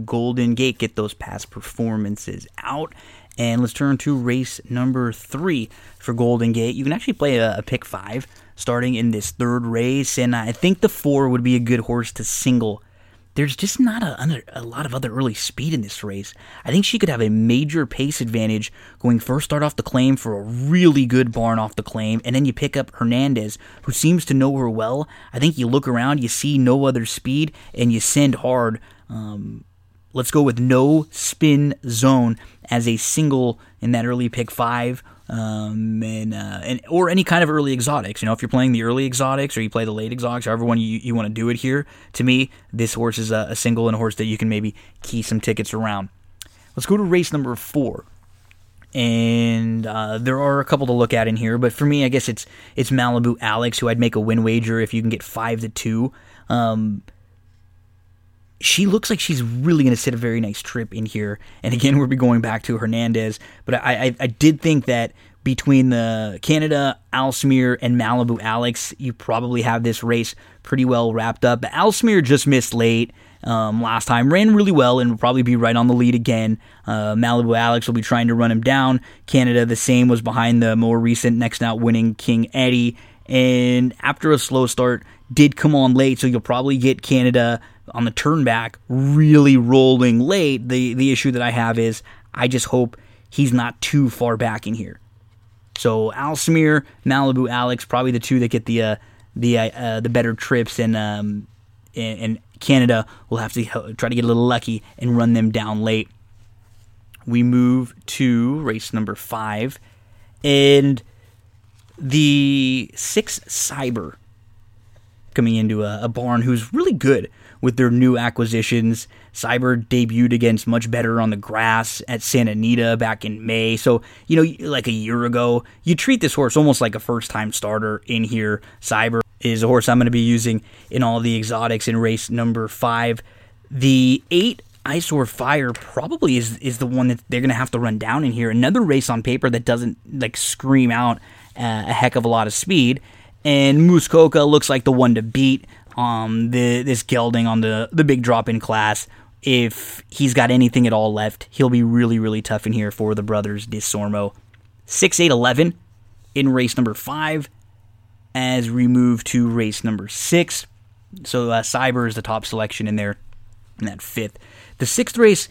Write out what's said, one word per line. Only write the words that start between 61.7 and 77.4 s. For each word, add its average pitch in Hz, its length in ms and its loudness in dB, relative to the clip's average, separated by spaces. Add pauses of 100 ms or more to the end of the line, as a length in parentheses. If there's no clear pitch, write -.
again, 139 240 2
we'll 139 80 2
be 131 80 -2
going 120 280 2
back 110 220 -4
to 117 140 -4
Hernandez, 113 640 -2 (240)
but 123 100 -4
I, 127 180 -2
I, 120 280 -2
I 135 80 -2
did 147 320 2
think 151 240 2
that 117 280 -2 (300)
between 135 460 2
the 113 540 -2
Canada, 151 580 0 (120)
Alsmere, 131 720 0
and 123 180 0
Malibu 117 400 0
Alex, 113 580 -2
you 127 140 -6
probably 120 500 -2
have 117 200 0
this 117 220 -2
race 117 320 -2 (260)
pretty 131 220 0
well 117 280 2
wrapped 113 320 -2
up. 120 180 2
Alsmere 202 600 2
just 135 240 4
missed 135 260 2
late, 117 400 0 (300)
um, 113 400 -2
last 113 220 0
time, 123 280 2
ran 208 220 6
really 208 160 4
well 127 300 4
and 120 100 2
will 113 80 -2
probably 127 240 2
be 120 140 2
right 117 180 2
on 120 140 4
the 123 60 4
lead 123 200 4
again. 113 460 0 (260)
Uh, 107 300 -2
Malibu 117 420 2